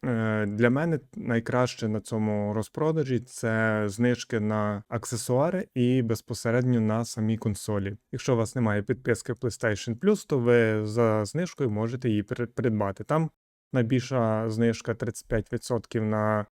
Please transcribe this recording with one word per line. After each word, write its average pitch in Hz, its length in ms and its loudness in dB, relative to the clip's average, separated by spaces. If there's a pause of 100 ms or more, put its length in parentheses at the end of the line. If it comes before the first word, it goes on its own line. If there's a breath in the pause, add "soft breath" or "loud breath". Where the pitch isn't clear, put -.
е, 110 420 0
для 107 240 2
мене 151 300 0 (140)
найкраще 117 720 0
на 107 120 0
цьому 104 540 -2
розпродажі — 135 720 0
це 110 600 0
знижки 117 540 0
на 104 480 0
аксесуари 127 840 -2
і 127 280 2
безпосередньо 120 800 0
на 110 240 2
самі 110 340 -2
консолі. 101 580 -2 (160)
Якщо 127 220 0
у - 20 2
вас 113 180 0
немає 107 280 2
підписки - 500 -2
PlayStation 113 680 -2
Plus, 202 300 2
то 147 100 2
ви 117 480 4
за 107 380 2
знижкою 143 460 -4
можете 113 380 -2
її 104 140 2
при-, - 240 -4
придбати. 107 580 -2
Там 156 260 0 (420)
найбільша 120 800 0
знижка — 113 440 0
тридцять - 340 -8
п'ять 110 240 -2
відсотків 117 520 -2
на 107 420 0 (120)